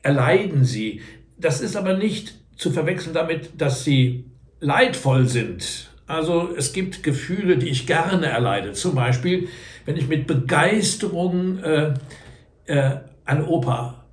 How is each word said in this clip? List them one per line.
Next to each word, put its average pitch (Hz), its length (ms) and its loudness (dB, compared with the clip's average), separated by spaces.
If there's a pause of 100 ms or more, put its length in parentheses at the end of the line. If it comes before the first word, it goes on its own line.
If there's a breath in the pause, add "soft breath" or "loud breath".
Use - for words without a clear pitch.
erleiden 143 600 4
sie. 107 380 -4 (340 loud breath)
Das 147 240 0
ist 202 160 -4
aber 190 180 0
nicht - 420 -2 (200)
zu - 140 -2
verwechseln 165 420 -2
damit, 160 460 -2
dass 135 260 0
sie 127 400 2 (360)
leidvoll 139 680 4
sind. - 640 -4 (160)
Also 170 500 0
es 131 160 -2
gibt 185 300 -6
Gefühle, 175 560 0
die 147 100 0
ich 135 180 -4
gerne 170 400 2
erleide. 110 460 0
Zum 175 220 -2
Beispiel, 156 540 0 (360 loud breath)
wenn 160 140 -4
ich 131 100 -2
mit 151 180 0
Begeisterung, 180 1300 0
äh, 156 340 0 (720 loud breath)
äh, 135 320 0 (300)
eine 147 200 0
Oper 127 680 -2